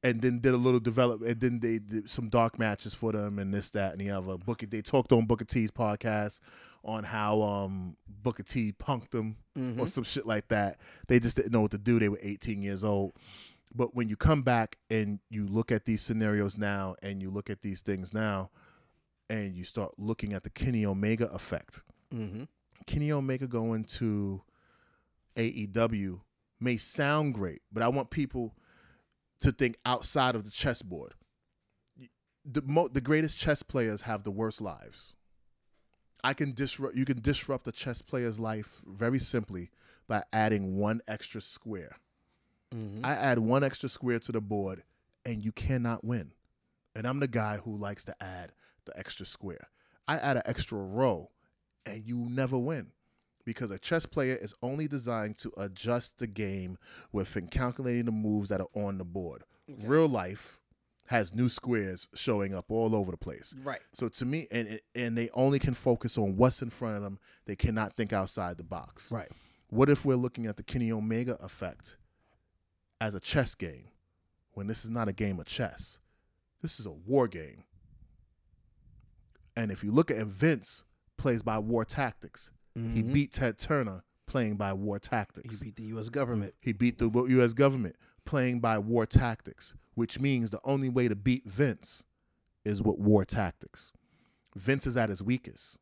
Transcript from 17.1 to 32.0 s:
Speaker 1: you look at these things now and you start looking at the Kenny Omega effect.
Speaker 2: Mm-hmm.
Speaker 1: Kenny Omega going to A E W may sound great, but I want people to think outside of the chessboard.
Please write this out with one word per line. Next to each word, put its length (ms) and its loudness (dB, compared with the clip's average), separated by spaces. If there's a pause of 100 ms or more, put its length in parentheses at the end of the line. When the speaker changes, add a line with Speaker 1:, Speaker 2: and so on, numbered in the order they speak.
Speaker 1:
you 80 -6
look 220 -6
at 100 -8
these 200 -4
things 320 -4
now 360 -2 (800)
and 260 -4
you 80 -8
start 340 -6
looking 360 -2
at 100 -4
the 60 -8
Kenny 380 0
Omega 440 2
effect. 520 -8 (300)
Speaker 2:
Mm-hmm. 300 -6 (440)
Speaker 1:
Kenny 240 0
Omega 360 0
going 380 0
to 560 -2 (960)
A 80 2
E 220 -2
W 520 0 (400)
may 180 2
sound 580 2
great, 260 -4 (100)
but 120 0
I 60 6
want 200 -2
people 440 -2 (880)
to 100 6
think 340 2
outside 500 2
of 100 -2
the 60 -14
chessboard. 640 -4 (1300)